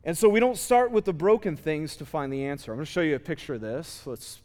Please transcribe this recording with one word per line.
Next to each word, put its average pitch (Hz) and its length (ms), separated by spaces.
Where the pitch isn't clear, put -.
And 165 140
so 220 120
we 214 100
don't 247 180
start 247 340
with 220 140
the 190 80
broken 185 440
things 156 400
to 151 80
find 139 260
the 135 140
answer. 139 260
I'm 110 60
gonna 151 80
show 180 160
you 156 140
a 127 40
picture - 360
of 107 60
this. 120 440
Let's - 400